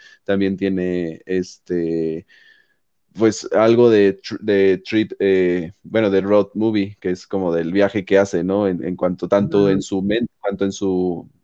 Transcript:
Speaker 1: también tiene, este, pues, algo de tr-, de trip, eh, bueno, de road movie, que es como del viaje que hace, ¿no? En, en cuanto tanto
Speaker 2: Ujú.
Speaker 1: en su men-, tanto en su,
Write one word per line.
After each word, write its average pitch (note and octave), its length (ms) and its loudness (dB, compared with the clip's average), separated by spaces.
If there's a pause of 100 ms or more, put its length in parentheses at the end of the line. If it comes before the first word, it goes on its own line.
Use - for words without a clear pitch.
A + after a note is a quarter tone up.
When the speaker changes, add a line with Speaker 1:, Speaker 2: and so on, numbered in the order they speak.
(240)
Speaker 1:
también G2 340 -2
tiene, F2+ 680 -4
este, E2 1000 -4 (920)
pues, G#2+ 360 0
algo A#2 360 6
de G2+ 320 4
tr-, - 180 -12
de G2 380 2
trip, A2 420 -2
eh, F2+ 540 0 (100)
bueno, G#2+ 280 0
de F#2+ 100 2
road G2+ 320 2
movie, G#2 480 -2
que F#2+ 100 -4
es F#2 160 -8
como F#2+ 260 -2
del E2 200 -2
viaje G2 320 0
que G2 140 2
hace, F#2 240 0
¿no? G2 240 0
En, F2+ 160 -4
en F2+ 120 -6
cuanto F2+ 320 -4
tanto G2+ 340 2
Speaker 2:
Ujú. G2+ 80 4
Speaker 1:
en G2 120 0
su F#2+ 200 -6
men-, A2 260 -2 (160)
tanto G2+ 220 -4
en G2 60 -2
su, F#2 560 -4 (160)